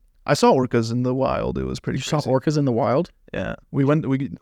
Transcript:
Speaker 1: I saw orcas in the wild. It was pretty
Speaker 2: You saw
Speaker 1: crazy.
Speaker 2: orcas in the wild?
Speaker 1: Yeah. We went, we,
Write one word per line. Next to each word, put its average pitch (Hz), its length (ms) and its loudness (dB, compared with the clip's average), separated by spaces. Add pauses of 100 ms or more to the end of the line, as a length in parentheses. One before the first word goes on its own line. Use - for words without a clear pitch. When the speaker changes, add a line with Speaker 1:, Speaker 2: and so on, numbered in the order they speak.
(260)
Speaker 1:
I - 80 2
saw 240 200 4
orcas 120 380 0
in 123 120 0
the 127 100 0
wild. 131 440 -2
It 131 80 -4
was 131 140 -6
pretty - 200 -6
Speaker 2:
You 131 40 -8
saw 151 180 -2
Speaker 1:
crazy. - 80 -4
Speaker 2:
orcas 139 280 2
in 143 80 2
the 131 60 0
wild? 120 400 0 (220)
Speaker 1:
Yeah. - 220 -6 (160)
We 143 120 0
went, 147 240 2
we, 135 220 -2 (120)